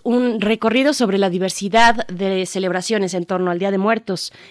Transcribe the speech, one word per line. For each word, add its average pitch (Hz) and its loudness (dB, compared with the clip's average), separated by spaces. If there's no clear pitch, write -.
un 240 0
recorrido 226 2
sobre 196 0
la 190 2
diversidad 202 2
de 185 -2
celebraciones 190 -2
en 175 -2
torno 185 -2
al 175 -2
Día 196 -2
de 196 0
Muertos 208 -2